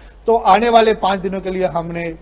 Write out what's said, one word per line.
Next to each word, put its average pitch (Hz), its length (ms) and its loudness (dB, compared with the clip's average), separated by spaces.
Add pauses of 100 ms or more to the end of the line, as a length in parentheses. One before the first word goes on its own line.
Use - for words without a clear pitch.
(280)
तो 226 80 4
आने 214 340 2
वाले 226 240 4
पांच 196 260 -2
दिनों 190 200 -6
के 185 100 -8
लिए 185 160 -2
हमने 170 560 -6